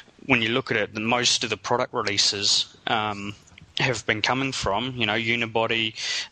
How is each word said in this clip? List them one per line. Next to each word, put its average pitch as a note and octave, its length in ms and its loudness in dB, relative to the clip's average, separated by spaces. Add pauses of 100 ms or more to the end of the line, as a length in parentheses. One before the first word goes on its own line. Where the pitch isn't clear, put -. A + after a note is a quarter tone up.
(260)
when B2 160 4
you A2 80 0
look B2 200 0
at A#2+ 60 0
it, G#2 180 -2
the, A2 60 -6
most A#2+ 440 2
of A#2 60 -2
the G#2+ 60 -2
product A#2+ 380 0
releases, G#2 720 0 (200)
um, G#2 480 -2 (440)
have B2+ 280 0
been G#2+ 160 2
coming C3 300 2
from, A#2 440 -2
you A#2+ 100 0
know, G#2 80 2
Unibody, A2+ 800 0 (380)